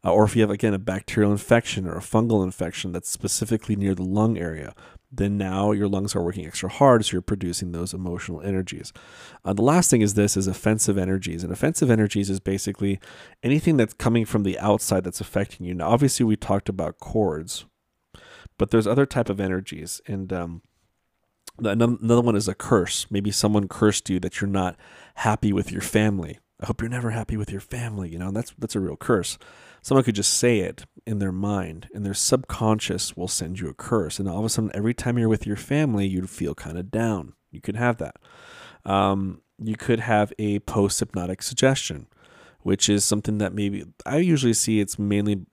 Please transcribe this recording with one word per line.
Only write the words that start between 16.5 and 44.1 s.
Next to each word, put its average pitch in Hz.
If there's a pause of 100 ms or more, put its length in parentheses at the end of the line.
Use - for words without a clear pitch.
about 87
cords, 90 (960)
but 101
there's 113
other 127
type 113
of 98
energies. 92
And, 95
um, 85 (960)
the, 113
ano-, 117
another 117
one 120
is 101
a 95
curse. -
Maybe 101
someone 104
cursed -
you 92
that 92
you're 101
not 92 (400)
happy -
with 95
your 92
family. 101 (200)
"I -
hope 113
you're 113
never 120
happy 110
with 104
your 95
family," 110
you 82
know, 90
and 98
that's, 117
that's -
a 104
real 80
curse. - (440)
Someone 135
could 117
just 101
say 120
it - (220)
in 107
their 95
mind, 92
and 104
their 98
subconscious 107
will 90
send 90
you 80
a 65
curse. -
And 98
all 90
of 107
a 113
sudden, 110
every 107
time 120
you're 113
with 107
your 104
family, 131
you'd 92
feel -
kinda 82
down. 107 (180)
You -
could 104
have 120
that. - (640)
Um, 98 (160)
you 110
could 113
have 107
a 104
post-hypnotic 95
suggestion, 131 (540)
which 95
is 104
something 104
that 98
maybe, 101 (200)
I -